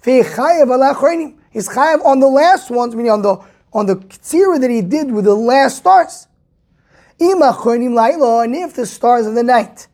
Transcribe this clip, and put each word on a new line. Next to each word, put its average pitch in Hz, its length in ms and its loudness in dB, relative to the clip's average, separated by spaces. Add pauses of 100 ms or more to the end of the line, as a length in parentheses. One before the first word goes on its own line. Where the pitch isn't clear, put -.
Ve'chayev 254 680 0
Al 269 240 2
Achronim, 320 400 -4 (160)
he's 208 160 -8
chayev 302 380 -2
on 269 160 4
the 269 60 4
last 302 440 2
ones, 240 240 -4
meaning 233 160 -2
on 214 100 0
the, 196 160 -2 (360)
on 208 120 -2
the 190 120 -2
ktsira 349 640 -2
that 247 100 -2
he 233 100 -2
did 262 300 -4
with 208 140 -4
the 208 100 4
last 247 420 0
stars. - 500 0 (920)
Im 359 220 0
Achronim 240 520 0
Laila, 233 500 0
and 240 120 -4
if 349 180 -10
the 240 120 -6
stars 240 420 -2
of 220 80 -8
the 240 80 0
night 240 500 -2